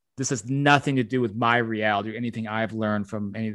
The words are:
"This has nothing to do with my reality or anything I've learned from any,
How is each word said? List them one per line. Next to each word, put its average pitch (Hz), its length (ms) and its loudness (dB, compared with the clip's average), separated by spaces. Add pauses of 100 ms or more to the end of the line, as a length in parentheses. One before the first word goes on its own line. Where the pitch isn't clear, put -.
(160)
"This 135 140 -2
has 113 180 -4
nothing 139 480 4
to 131 60 2
do 120 180 0
with 110 140 0
my 117 220 4
reality 107 560 0
or 107 40 -8
anything 113 300 -6
I've 107 260 -2
learned 107 360 -2
from 104 260 -6
any, 110 200 -4